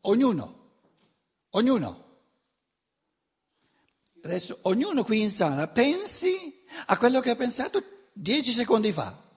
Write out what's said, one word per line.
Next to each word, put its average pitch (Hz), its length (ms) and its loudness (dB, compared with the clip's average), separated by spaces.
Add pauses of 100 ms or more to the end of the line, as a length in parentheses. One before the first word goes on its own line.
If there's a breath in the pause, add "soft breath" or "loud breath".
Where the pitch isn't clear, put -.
Ognuno. 220 680 0 (800)
Ognuno. 202 680 -2 (2000)
Adesso 175 400 -8
ognuno 254 420 0
qui 220 160 0
in 214 100 0
sala 156 380 0
pensi 359 960 -2 (220 loud breath)
a - 100 2
quello 254 240 4
che 247 80 -2
ha 233 80 0
pensato 247 480 -4 (300)
dieci 240 380 0
secondi 226 380 2
fa. 123 320 -8 (140)